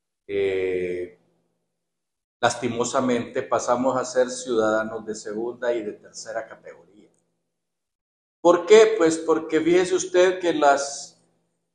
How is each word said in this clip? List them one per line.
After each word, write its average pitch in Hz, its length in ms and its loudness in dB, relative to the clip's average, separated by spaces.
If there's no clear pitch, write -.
eh, 92 960 -4
lastimosamente 120 1000 -2
pasamos 123 520 0
a 123 80 -2
ser 123 280 0
ciudadanos 110 760 -2
de 107 80 -10
segunda 117 580 -6
y 113 120 -4
de 104 100 -8
tercera 110 540 -12
categoría. 90 640 -20
¿Por 175 240 4
qué? 214 320 8
Pues 160 220 2
porque 160 420 0
fíjese 180 320 2
usted 185 460 2
que 175 160 0
las, - 680 0